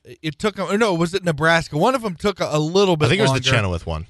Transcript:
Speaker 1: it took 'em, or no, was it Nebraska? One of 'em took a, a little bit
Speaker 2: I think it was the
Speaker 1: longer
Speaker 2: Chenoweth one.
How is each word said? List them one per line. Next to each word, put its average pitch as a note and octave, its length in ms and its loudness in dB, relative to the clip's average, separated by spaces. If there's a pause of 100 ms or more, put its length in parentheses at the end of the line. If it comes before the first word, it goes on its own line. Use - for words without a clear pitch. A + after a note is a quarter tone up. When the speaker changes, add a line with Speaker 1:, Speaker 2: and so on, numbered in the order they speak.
Speaker 1:
it D3 360 -12
took G#3 180 -2
'em, F#3+ 100 -4
or G3 120 -2
no, G#3+ 160 2
was E3 180 0
it F#3+ 100 -4
Nebraska? D#3+ 540 0
One G#3+ 160 4
of B3+ 100 -4
'em F#3+ 120 -6
took F#3+ 260 -4
a, D3 100 -2
a D3+ 80 0
little F3 380 2
bit D3+ 80 2
Speaker 2:
I B2 40 2
think F#3 100 2
it - 20 2
was - 80 4
the C3+ 60 2
Speaker 1:
longer B2+ 160 -2
Speaker 2:
Chenoweth G2 340 0
one. E2 240 -8